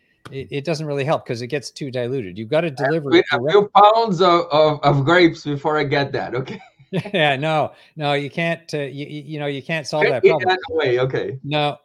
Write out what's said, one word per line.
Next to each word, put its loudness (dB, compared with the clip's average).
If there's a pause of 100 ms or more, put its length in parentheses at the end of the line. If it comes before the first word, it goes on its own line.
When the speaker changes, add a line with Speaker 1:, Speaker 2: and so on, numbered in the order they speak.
(300)
Speaker 1:
it, -12
it -6
doesn't -4
really -4
help -2
'cause -6
it -8
gets -6
too -10
diluted. -6
You've -10
gotta 0
deliver -2
Speaker 2:
With 4
Speaker 1:
it 2
Speaker 2:
a 0
Speaker 1:
direct- -2
Speaker 2:
few 2
pounds 6
of, 4
of, 4
of 4
grapes 4
before -2
I 0
get -2
that, -6
okay? -8
<laughs> -20 (440)
Speaker 1:
Yeah, 2
no, -2 (240)
no, -2
you -2
can't, -6
uh, -4
you, -8
you, -12
you -12
know, -6
you -6
can't -6
solve 0
Speaker 2:
Can't 0
Speaker 1:
that 4
Speaker 2:
eat 8
Speaker 1:
problem. -2
Speaker 2:
that -4
away, 0
okay. -4
Speaker 1:
No, -2